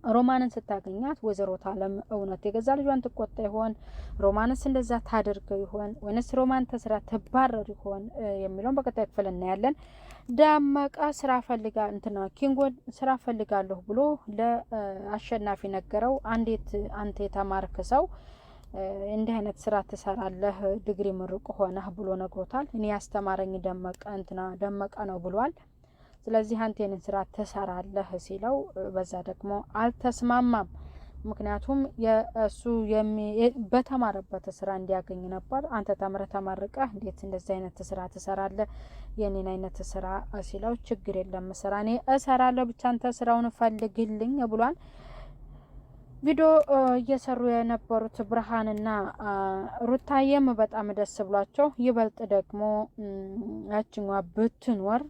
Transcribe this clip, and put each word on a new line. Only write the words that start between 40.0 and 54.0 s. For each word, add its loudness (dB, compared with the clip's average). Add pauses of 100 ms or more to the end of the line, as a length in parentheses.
ሲለው፣ -4
«ችግር -4
የለም -4
ስራ -4
እኔ 0 (160)
እሰራለሁ፣ 4
ብቻ -10
አንተ 2
ስራውን 2
ፈልግልኝ» 0 (120)
ብሏል። 2 (1500)
ቪዲዮ፣ 6 (200)
እ፣ 6 (180)
እየሰሩ 0
የነበሩት 0
ብርሃንና፣ 0 (340)
አ፣ -2 (480)
ሩታየም 4
በጣም 0
ደስ -2
ብሏቸው 2 (120)
ይበልጥ 4 (120)
ደግሞ፣ 2 (360)
ም፣ -8 (580)
ያችኛዋ -2 (120)